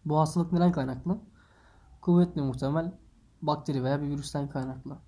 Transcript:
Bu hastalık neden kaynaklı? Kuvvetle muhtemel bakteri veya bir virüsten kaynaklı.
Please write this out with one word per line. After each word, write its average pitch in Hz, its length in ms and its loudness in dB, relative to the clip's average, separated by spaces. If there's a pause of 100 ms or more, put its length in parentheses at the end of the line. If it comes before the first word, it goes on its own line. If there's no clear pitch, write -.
Bu 151 140 2
hastalık 170 340 2
neden 175 180 6
kaynaklı? 139 500 -4 (800)
Kuvvetle 175 400 4
muhtemel 139 520 -2 (480)
bakteri 147 420 -2
veya 143 180 0
bir 143 80 -4
virüsten 143 400 -4
kaynaklı. 131 480 -8 (100)